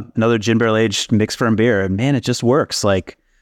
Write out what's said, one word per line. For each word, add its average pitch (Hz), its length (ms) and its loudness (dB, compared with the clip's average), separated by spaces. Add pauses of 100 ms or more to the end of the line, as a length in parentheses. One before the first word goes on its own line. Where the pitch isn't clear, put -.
(160)
another 117 240 2
gin 113 180 0
barrel 110 200 2
aged 110 340 -2
mixed 107 260 0
ferm 113 180 0
beer. 107 280 2
And 95 120 -4
man, 135 200 0
it 117 60 -2
just 123 200 -4
works. 127 420 0
Like, 98 360 -2 (220)